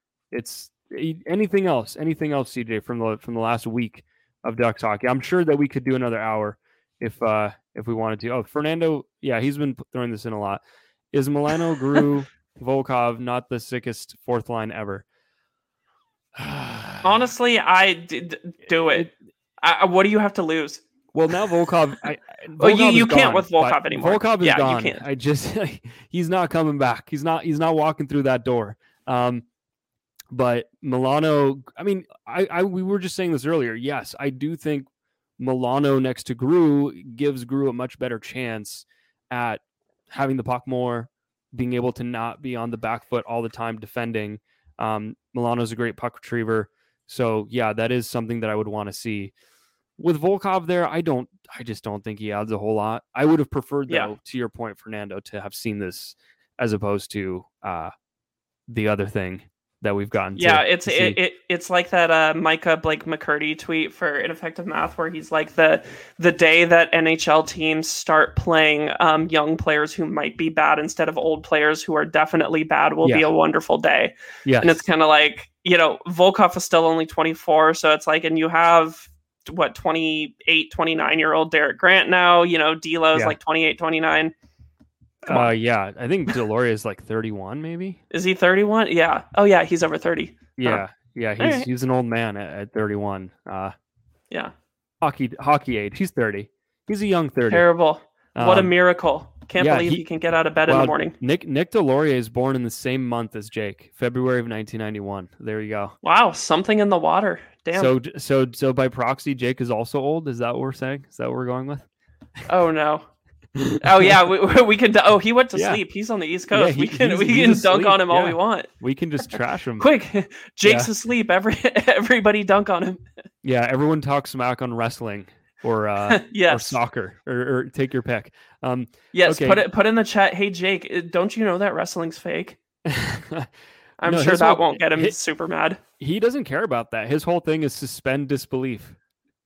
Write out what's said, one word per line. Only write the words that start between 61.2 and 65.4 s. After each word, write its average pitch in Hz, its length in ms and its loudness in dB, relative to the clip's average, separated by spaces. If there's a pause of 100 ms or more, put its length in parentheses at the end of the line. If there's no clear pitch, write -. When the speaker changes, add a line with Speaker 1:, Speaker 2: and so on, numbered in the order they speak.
Speaker 2:
it, 180 100 -2 (160)
it's 175 220 -6
like 175 200 0
that, 170 200 2
uh, 156 260 4
Micah 160 400 0
Blake 156 280 -4
McCurdy 151 540 -4
tweet 156 340 -4
for 147 260 -4
Ineffective 165 480 -8
Math, 156 320 -4
where 160 120 -4
he's 160 220 -10
like, 156 220 -2